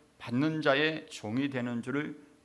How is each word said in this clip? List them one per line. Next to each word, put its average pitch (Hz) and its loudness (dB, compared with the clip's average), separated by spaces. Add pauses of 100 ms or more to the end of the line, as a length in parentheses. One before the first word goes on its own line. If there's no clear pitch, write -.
(200)
받는 151 0
자의 151 4
종이 123 -2
되는 120 -2
줄을 135 -4 (260)